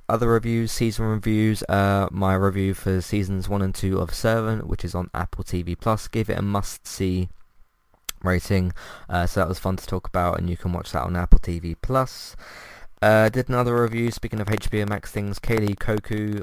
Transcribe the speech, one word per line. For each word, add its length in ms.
other 200
reviews, 440
season 340
reviews, 580
uh, 480
my 240
review 400
for 260
seasons 480
one 140
and 100
two 260
of 140
Servant, 540
which 180
is 80
on 200
Apple 300
T 200
V 120
Plus, 320
gave 220
it 80
a 60
must-see 840
rating, 500
uh, 160
so 140
that 100
was 100
fun 180
to 100
talk 200
about, 300
and 120
you 80
can 160
watch 180
that 120
on 120
Apple 240
T 180
V 180
Plus. 600
Uh, 280
did 200
another 320
review, 300
speaking 300
of 100
H 180
B 140
O 20
Max 240
things, 300
Kaylee 400
Koku, 640